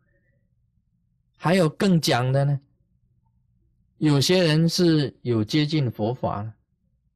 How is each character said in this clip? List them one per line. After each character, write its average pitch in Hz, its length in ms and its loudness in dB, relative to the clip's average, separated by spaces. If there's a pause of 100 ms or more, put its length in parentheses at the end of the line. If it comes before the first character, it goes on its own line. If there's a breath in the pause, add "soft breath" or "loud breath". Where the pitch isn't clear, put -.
(1400)
还 165 200 -2
有 175 120 4
更 175 320 0
讲 127 320 0
的 139 140 0
呢， 143 140 0 (1400)
有 147 240 2
些 185 220 2
人 160 260 2
是 160 520 0
有 117 220 -2
接 151 220 -2
近 147 240 -2
佛 110 240 -4
法 101 300 -6
了， 110 100 -14 (640)